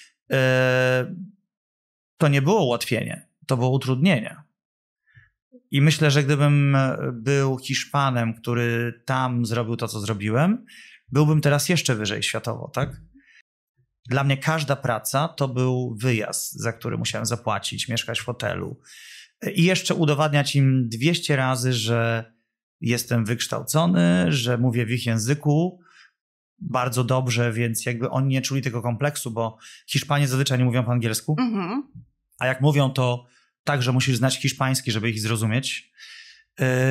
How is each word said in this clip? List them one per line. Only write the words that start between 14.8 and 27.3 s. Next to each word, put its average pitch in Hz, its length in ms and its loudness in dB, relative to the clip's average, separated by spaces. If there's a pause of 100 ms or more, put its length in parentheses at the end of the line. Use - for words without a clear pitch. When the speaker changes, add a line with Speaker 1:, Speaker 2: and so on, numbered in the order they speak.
Speaker 1:
to 139 200 -2
był 127 520 -2
wyjazd, 110 520 -2
za 113 200 -4
który 113 260 -6
musiałem 113 280 -4
zapłacić, 110 600 -4
mieszkać 117 320 -4
w - 40 -10
hotelu. 92 560 -6 (760)
I 170 100 4
jeszcze 180 300 2
udowadniać 147 600 2
im 131 320 4
dwieście 147 480 0
razy, 127 360 0
że 117 600 0 (480)
jestem 117 440 0
wykształcony, 170 1080 2
że 120 260 0
mówię 120 280 0
w 110 40 -4
ich 120 160 -2
języku 147 760 0 (800)
bardzo 123 460 0
dobrze, 120 480 0